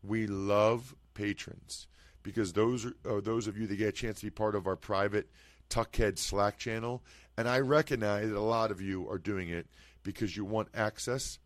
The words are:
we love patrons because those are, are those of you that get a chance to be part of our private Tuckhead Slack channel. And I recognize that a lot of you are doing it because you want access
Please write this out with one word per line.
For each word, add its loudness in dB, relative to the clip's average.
we 0
love 2
patrons -6
because 0
those 2
are, -6
are 0
those -2
of -4
you -2
that -2
get 2
a 0
chance -6
to -10
be -4
part 0
of 0
our 0
private 0
Tuckhead 2
Slack 0
channel. -4
And 0
I 4
recognize 2
that -2
a -2
lot 2
of -6
you -4
are -4
doing -2
it -4
because -4
you -4
want -2
access -4